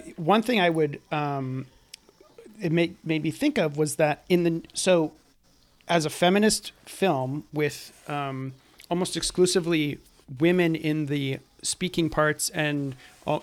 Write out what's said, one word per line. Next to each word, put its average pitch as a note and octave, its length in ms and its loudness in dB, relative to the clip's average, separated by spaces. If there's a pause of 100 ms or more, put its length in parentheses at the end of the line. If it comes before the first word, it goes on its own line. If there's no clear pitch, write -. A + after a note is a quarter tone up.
(160)
one F#3 240 2
thing A#3 180 0
I F3 120 4
would, D#3 320 -2 (100)
um, C3+ 540 -4 (960)
it E3+ 100 0
made, E3+ 320 0
made D#3+ 180 -2
me D#3+ 80 -2
think C#4 280 0
of D#3 180 0
was D3+ 200 -2
that D3 340 0
in F3+ 140 4
the, E3 180 0 (100)
so E3 400 2 (800)
as E3+ 140 2
a D3+ 60 -2
feminist G3+ 640 2 (120)
film C#3+ 680 -2
with, D3+ 400 -4 (160)
um, C3+ 440 -8 (380)
almost F3 260 -2
exclusively E3 840 0 (400)
women E3+ 360 4
in D#3 320 -2
the C#3 320 -2 (240)
speaking F3 480 -2
parts D3+ 400 0
and, D3 440 -2 (320)
uh, D3+ 160 -2